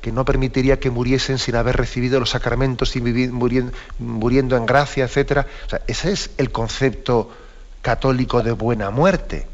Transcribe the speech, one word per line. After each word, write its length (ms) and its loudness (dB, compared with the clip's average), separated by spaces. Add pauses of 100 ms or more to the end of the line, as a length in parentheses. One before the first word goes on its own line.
que 120 -4
no 100 0
permitiría 560 2
que 100 0
muriesen 500 0
sin 180 -2
haber 180 2
recibido 460 0
los 80 -2
sacramentos 640 0
y 60 -2
vivi-, 280 2
murien-, 440 0 (260)
muriendo 560 2
en 100 0
gracia, 380 2
etcétera. 420 0 (220)
O 20 -8
sea, 180 -4
ese 260 -2
es 240 -6
el 160 0
concepto 760 0 (520)
católico 600 2
de 100 0
buena 380 -2
muerte 640 0